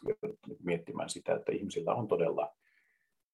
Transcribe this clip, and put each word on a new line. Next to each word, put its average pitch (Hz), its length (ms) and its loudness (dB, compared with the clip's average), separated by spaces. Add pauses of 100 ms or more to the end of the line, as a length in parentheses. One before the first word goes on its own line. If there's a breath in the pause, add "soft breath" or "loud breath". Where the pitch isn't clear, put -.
jouduttu - 400 -4
niinku - 160 -12
miettimään 82 460 -2
sitä, 85 260 0
että - 160 0
ihmisillä 87 420 0
on 104 140 0
todella - 480 2 (800)